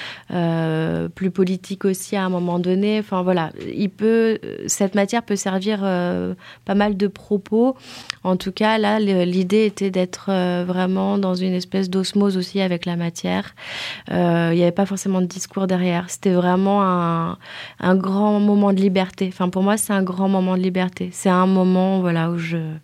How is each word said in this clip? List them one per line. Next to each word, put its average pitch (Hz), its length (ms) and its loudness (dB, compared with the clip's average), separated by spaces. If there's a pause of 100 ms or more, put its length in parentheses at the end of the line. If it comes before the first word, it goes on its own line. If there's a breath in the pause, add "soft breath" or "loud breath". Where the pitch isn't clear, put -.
(320 loud breath)
euh, 165 800 0
plus 185 220 -4
politique 185 520 -2
aussi 190 320 -2
à 196 80 -2
un 185 60 -2
moment 175 300 -2
donné. 196 400 0
Enfin 196 240 -2
voilà, 180 280 0 (240)
il 202 140 0
peut, 220 480 2 (300)
cette 196 260 -2
matière 208 300 0
peut 202 120 -2
servir, 196 460 -2
euh, 180 540 -2 (280 loud breath)
pas 196 120 -2
mal 208 200 2
de 202 120 0
propos. 220 680 0 (480 loud breath)
En 185 140 2
tout 190 140 -6
cas, 220 260 2
là, 214 220 2
le, 196 240 2
l'idée 185 420 2
était 202 240 -2
d'être, 180 400 -4
euh, 180 340 0
vraiment 185 540 0
dans 190 160 0
une 185 200 -2
espèce 180 360 -2
d'osmose 190 480 0
aussi 185 240 -2
avec 180 240 -2
la 175 120 -2
matière. 180 580 -4 (560 loud breath)
Euh, 170 420 2
il 170 40 2
n'y 175 40 4
avait 175 100 4
pas 196 140 0
forcément 190 360 -2
de 180 40 0
discours 190 400 -6
derrière. 180 460 0
C'était - 220 0
vraiment 185 500 2
un, 175 560 0 (400 loud breath)
un 185 160 2
grand 196 440 2
moment 202 340 4
de 190 60 2
liberté. 190 540 0
Enfin, 180 160 -2
pour 185 140 0
moi, 202 120 2
c'est 214 180 -2
un 196 100 2
grand 185 260 -2
moment 185 260 2
de 185 60 0
liberté. 180 500 -2
C'est - 180 -2
un 185 180 4
moment, 185 520 4
voilà, 170 300 0
où 170 80 -2
je, 165 200 -4 (260)